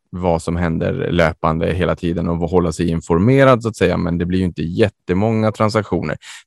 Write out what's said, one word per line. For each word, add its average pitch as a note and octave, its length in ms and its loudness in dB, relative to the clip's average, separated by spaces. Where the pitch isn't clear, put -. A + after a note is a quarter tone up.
vad F2 320 -2
som F2 140 -4
händer F2 560 -2
löpande E2 600 0
hela E2+ 240 0
tiden F2 320 -4
och E2+ 80 -2
hålla E2+ 360 0
sig E2+ 160 -2
informerad, A2+ 760 4
så A2+ 60 -4
att G#2 80 -6
säga. F2+ 200 2
Men F2 220 -2
det F2 80 -2
blir F2+ 120 -2
ju F#2 60 2
inte E2 180 -4
jättemånga G#2 880 0
transaktioner. G#2 640 -2